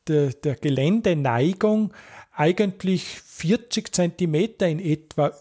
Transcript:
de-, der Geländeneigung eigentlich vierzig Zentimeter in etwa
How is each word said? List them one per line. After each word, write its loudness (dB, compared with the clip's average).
de-, 2
der -2
Geländeneigung 0
eigentlich -2
vierzig -4
Zentimeter 0
in -2
etwa -2